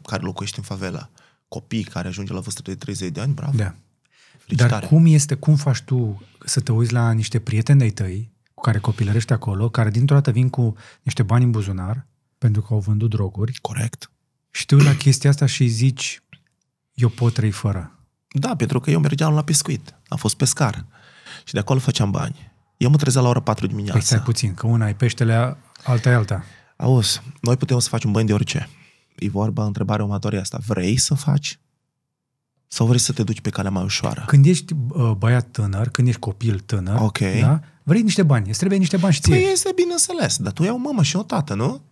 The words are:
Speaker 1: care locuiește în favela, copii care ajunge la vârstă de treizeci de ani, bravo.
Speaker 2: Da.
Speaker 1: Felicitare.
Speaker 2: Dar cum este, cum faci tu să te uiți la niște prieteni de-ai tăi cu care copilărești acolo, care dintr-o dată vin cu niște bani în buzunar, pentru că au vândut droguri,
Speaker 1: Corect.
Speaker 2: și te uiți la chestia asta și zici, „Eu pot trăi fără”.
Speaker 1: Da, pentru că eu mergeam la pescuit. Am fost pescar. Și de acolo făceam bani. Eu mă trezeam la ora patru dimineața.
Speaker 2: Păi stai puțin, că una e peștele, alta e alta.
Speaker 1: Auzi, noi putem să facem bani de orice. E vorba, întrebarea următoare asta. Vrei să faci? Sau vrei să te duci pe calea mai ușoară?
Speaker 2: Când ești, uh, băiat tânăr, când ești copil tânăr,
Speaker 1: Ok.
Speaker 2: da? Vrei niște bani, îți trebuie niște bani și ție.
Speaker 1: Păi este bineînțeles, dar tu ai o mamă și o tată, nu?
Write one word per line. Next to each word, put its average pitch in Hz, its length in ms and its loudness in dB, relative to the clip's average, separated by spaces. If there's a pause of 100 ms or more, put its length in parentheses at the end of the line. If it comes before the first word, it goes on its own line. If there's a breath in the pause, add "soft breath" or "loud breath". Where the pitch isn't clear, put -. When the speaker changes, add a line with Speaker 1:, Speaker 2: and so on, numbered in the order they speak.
Speaker 1:
care 90 180 -6
locuiește 98 360 -8
în 101 60 -12
favela, 95 440 -10 (380 soft breath)
copii - 360 -8
care 90 240 -8
ajunge 98 260 -10
la 92 60 -6
vârstă 95 220 -12
de 95 140 -10
treizeci 92 360 -10
de 80 80 -10
ani, 135 140 -4
bravo. 143 240 -4
Speaker 2:
Da. 95 180 -4 (640 soft breath)
Speaker 1:
Felicitare. 120 420 0
Speaker 2:
Dar - 80 -10
cum 165 180 6
este, 147 300 4
cum 156 200 2
faci 143 260 0
tu 113 420 -4 (220)
să - 140 -2
te 127 120 -4
uiți 117 220 2
la 117 180 2
niște 113 280 0
prieteni 113 380 2
de-ai 117 140 4
tăi 98 400 -6 (220)
cu - 80 -20
care 117 180 0
copilărești 110 540 0
acolo, 107 360 -2
care 110 200 0
dintr-o 131 260 2
dată 139 160 4
vin 127 180 2
cu 117 260 0 (260 loud breath)
niște - 220 -2
bani 117 200 2
în 123 80 2
buzunar, 98 540 -4 (320)
pentru 110 240 2
că - 120 -4
au 107 60 2
vândut 107 300 0
droguri, 101 520 -4
Speaker 1:
Corect. - 500 -8 (400)
Speaker 2:
și - 140 -8
te 143 100 4
uiți 143 120 8
la 139 80 4
chestia 139 340 2
asta 143 160 2
și 127 220 0
zici, 123 540 -2 (720)
„Eu 120 160 2
pot 117 240 0
trăi 107 180 0
fără”. 98 440 -4 (420)
Speaker 1:
Da, 214 180 -2
pentru 135 240 0
că 151 120 -2
eu 165 80 2
mergeam 147 340 0
la 151 80 2
pescuit. 147 540 -2 (120)
Am - 100 -6
fost - 180 -2
pescar. - 500 -2 (580 loud breath)
Și - 100 -16
de - 60 -2
acolo 127 200 0
făceam 113 320 0
bani. - 400 -6 (260)
Eu 127 120 2
mă 147 60 6
trezeam 131 280 2
la 123 60 4
ora 120 100 2
patru 110 280 -2
dimineața. 104 300 -2
Speaker 2:
Păi 107 100 0
stai 117 120 2
puțin, 110 340 -2
că 113 140 -6
una 113 220 0
e 101 40 -2
peștele, 117 640 0 (260)
alta 123 260 0
e 123 40 6
alta. 104 300 0 (340 loud breath)
Speaker 1:
Auzi, 120 440 0 (200)
noi 127 160 2
putem 123 220 0
să - 100 -4
facem 113 220 -2
bani 110 160 2
de 104 60 2
orice. - 360 -2 (460 soft breath)
E 104 140 -6
vorba, 107 360 -2
întrebarea 104 380 -2
următoare 101 360 -4
asta. - 280 -8
Vrei 98 300 0
să - 160 0
faci? 143 460 -2 (1080)
Sau - 200 0
vrei 123 120 4
să - 140 0
te 113 100 0
duci 104 180 -4
pe 107 80 -4
calea 98 220 -4
mai 95 120 -2
ușoară? - 440 -4
Speaker 2:
Când 139 180 8
ești, 170 280 2 (160)
uh, 120 280 0
băiat 117 340 2
tânăr, 101 380 -2
când 123 180 2
ești 117 120 0
copil 104 400 -4
tânăr, 101 400 -2
Speaker 1:
Ok. - 180 0 (240)
Speaker 2:
da? 147 180 4 (240 loud breath)
Vrei 190 180 4
niște 208 220 2
bani, 123 260 2
îți 110 80 -4
trebuie 196 220 0
niște 190 180 0
bani 175 160 4
și 143 80 0
ție. - 140 4
Speaker 1:
Păi 370 160 4
este 381 240 0
bineînțeles, 349 640 -2
dar 104 140 -4
tu 156 120 -2
ai 190 60 0
o 240 80 -4
mamă 247 260 -2
și 143 120 -2
o 202 80 -2
tată, 196 300 -4
nu? 196 280 -4 (100)